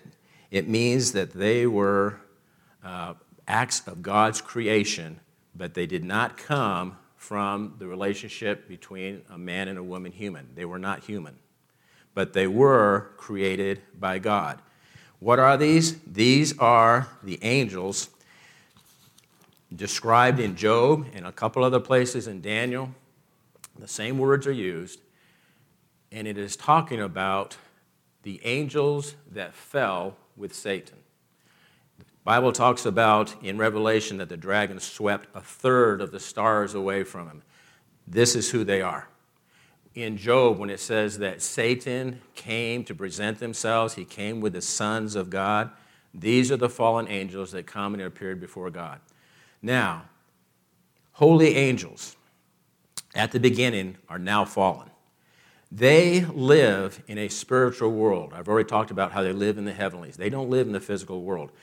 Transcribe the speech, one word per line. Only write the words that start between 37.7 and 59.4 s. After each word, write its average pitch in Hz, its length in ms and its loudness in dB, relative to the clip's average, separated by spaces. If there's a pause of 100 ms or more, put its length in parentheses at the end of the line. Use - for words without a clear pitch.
This 117 300 2
is 107 140 -2
who 113 120 0
they 98 200 0
are. 85 260 -6 (840)
In 110 240 -8
Job, 117 400 4
when 101 100 -8
it 95 120 -10
says 107 380 -2
that 92 220 -4
Satan 127 800 -2 (140)
came 117 500 -6
to 107 100 -12
present 98 440 -6
themselves, 113 560 -2
he 92 100 -12
came 107 380 -8
with 104 100 -2
the 90 80 -8
sons 107 560 -4
of 92 140 -4
God. 104 400 0 (420)
These 120 400 2
are 131 60 0
the 123 100 2
fallen 113 400 0
angels 95 440 -8
that 90 140 -10
come 101 280 -6
and 98 80 -8
appeared 92 360 -10
before 90 300 -12
God. 80 320 -12 (640)
Now, 104 420 -2 (1080)
holy 160 440 6
angels 120 600 -2 (1000)
at 107 180 -2
the 127 80 0
beginning 117 560 2 (120)
are 85 100 -10
now 98 260 0
fallen. 95 440 -2 (840)
They 165 520 6
live 127 840 4
in 107 120 -12
a 104 100 -6
spiritual 123 640 0
world. 95 420 0
I've 87 140 -10
already 110 200 2
talked 110 220 0
about 95 220 -2
how 98 100 -2
they 92 100 0
live 101 240 0